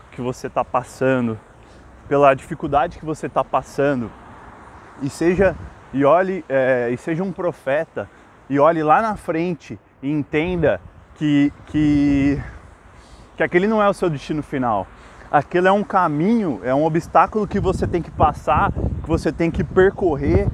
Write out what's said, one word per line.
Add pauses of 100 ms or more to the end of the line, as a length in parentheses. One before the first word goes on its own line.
(100)
que
você
tá
passando, (720)
pela
dificuldade
que
você
tá
passando, (920)
e
seja, (380)
e
olhe,
é,
e
seja
um
profeta, (400)
e
olhe
lá
na
frente (240)
e
entenda (360)
que, (160)
que, (960)
que
aquele
não
é
o
seu
destino
final. (440)
Aquele
é
um
caminho,
é
um
obstáculo
que
você
tem
que
passar,
que
você
tem
que
percorrer